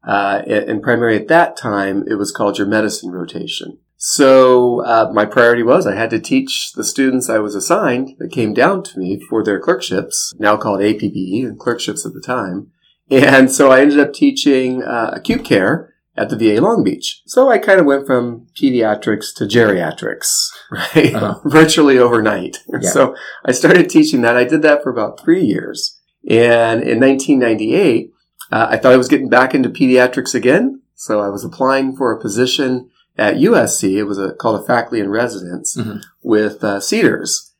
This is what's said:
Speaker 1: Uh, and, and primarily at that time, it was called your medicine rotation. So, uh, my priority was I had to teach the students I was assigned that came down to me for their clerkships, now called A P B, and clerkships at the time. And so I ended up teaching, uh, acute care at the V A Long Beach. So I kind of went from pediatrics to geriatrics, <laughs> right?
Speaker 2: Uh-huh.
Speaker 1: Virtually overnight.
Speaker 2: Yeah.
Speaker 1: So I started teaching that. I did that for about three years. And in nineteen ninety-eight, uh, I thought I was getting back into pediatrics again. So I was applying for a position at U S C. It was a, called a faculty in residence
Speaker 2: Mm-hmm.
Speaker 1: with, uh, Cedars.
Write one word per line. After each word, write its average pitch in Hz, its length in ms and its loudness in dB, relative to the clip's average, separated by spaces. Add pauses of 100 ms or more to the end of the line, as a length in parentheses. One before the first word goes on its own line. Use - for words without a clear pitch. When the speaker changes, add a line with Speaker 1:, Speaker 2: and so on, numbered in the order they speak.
Speaker 1:
Uh, 101 400 -2
and, 104 240 -2
and 104 120 -4
primarily 117 380 0
at - 80 -14
that 165 280 2
time, 101 520 -4
it 110 80 -4
was 101 160 -6
called 101 260 -4
your 101 80 -2
medicine 104 440 -4
rotation. - 680 -12 (220)
So, 127 840 4
uh, 113 280 0
my 104 120 2
priority 120 400 2
was 151 200 2
I 98 120 -4
had 113 140 -4
to 113 100 -2
teach - 520 -4
the 107 120 -10
students 127 440 -2
I 110 120 0
was 104 160 -6
assigned 131 640 -2
that - 120 -12
came 110 240 -4
down 101 300 0
to - 140 -14
me 92 300 -6
for 113 140 -2
their 98 160 -2
clerkships, - 800 -4
now 104 180 2
called 101 240 -4
A 104 140 0
P 107 140 -4
B, 95 340 -6
and 107 160 -10
clerkships - 480 -6
at - 80 -12
the - 60 -16
time. 104 500 -8 (400)
And 131 400 6
so 139 220 4
I 131 80 8
ended 147 180 4
up 143 140 2
teaching, 131 720 0
uh, 117 300 -4
acute - 300 -4
care 113 500 -2 (220)
at 104 120 -4
the 127 80 -6
V 110 180 2
A 113 60 2
Long 208 240 0
Beach. - 420 -6
So 262 240 2
I 220 80 4
kind 190 220 4
of 156 60 4
went 139 200 0
from 120 480 -2
pediatrics 110 800 -2
to - 100 -4
geriatrics, 101 1000 -2 (120)
<laughs> - 100 -20
right? - 440 0
Speaker 2:
Uh-huh. 104 320 -6
Speaker 1:
Virtually 151 520 6
overnight. 110 600 0 (100)
Speaker 2:
Yeah. - 220 -4
Speaker 1:
So 135 260 0 (280)
I 131 60 -2
started 170 400 2
teaching 151 320 4
that. 117 140 2
I 123 80 4
did 151 180 0
that 147 220 2
for 131 80 -4
about 107 260 -6
three 180 240 2
years. - 560 -4 (300)
And 117 560 2
in 113 160 0
nineteen 135 400 2
ninety-eight, 117 720 0 (400)
uh, 113 180 0
I 113 60 0
thought 127 160 4
I 131 60 8
was 127 100 0
getting 135 200 0
back 127 260 2
into 131 160 0
pediatrics 127 680 2
again. 160 460 0 (120)
So - 260 -4
I 101 100 -4
was 98 140 -10
applying 131 520 -2
for 127 160 -2
a - 80 -8
position 127 720 -2 (260)
at 104 220 0
U 196 180 4
S - 240 0
C. 95 180 0
It 107 60 -2
was 101 140 -6
a, 95 160 -6
called 110 280 -4
a - 40 -14
faculty 117 340 -2
in 98 100 -4
residence 104 680 -6
Speaker 2:
Mm-hmm. 110 220 -8 (240)
Speaker 1:
with, 107 400 -2
uh, 101 160 -4
Cedars. - 680 -2 (140)